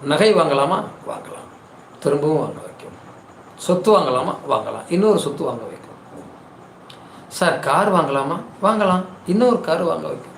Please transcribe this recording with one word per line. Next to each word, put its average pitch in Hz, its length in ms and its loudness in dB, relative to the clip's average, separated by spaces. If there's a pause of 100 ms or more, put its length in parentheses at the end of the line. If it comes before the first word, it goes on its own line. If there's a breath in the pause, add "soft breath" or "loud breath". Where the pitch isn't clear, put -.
நகை 185 340 4
வாங்கலாமா? 156 480 2 (260)
வாங்கலாம், - 380 -12 (520)
திரும்பவும் 147 400 2
வாங்க - 200 -8
வைக்கும். - 320 -16 (640)
சொத்து 180 420 2
வாங்கலாமா? 135 380 0 (140)
வாங்கலாம், 110 400 -4
இன்னொரு 190 300 4
சொத்து 147 240 -4
வாங்க 120 200 -6
வைக்கும். - 320 -16 (1300 loud breath)
"சார், - 320 0
கார் 185 340 2
வாங்கலாமா?" 139 460 0 (220)
வாங்கலாம், 190 420 2 (240)
இன்னொரு 226 340 4
கார் 170 200 0
வாங்க - 260 -2
வைக்கும். - 300 -10